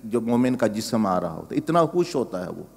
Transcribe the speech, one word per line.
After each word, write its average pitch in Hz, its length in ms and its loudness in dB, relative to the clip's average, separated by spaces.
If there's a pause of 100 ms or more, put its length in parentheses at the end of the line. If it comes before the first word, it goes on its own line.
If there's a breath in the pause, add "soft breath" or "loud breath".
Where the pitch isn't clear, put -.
जो 113 180 0
मोमिन 123 320 2
का 120 140 2
जिस्म 107 380 0
आ 92 100 2
रहा 87 160 -2
होता 82 220 -8
है, - 20 2
इतना 160 300 2
खुश 175 280 0
होता 95 280 -2
है 85 80 -8
वो। 85 260 -12